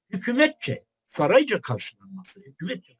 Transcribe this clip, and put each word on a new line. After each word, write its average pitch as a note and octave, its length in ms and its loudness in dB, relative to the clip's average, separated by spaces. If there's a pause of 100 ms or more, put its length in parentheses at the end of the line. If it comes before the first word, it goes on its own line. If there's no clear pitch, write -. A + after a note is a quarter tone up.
(100)
hükümetçe, A#3+ 760 0 (200)
sarayca G#3+ 560 2
karşılanması, F#3+ 800 -12
hükümetçe F3+ 600 -12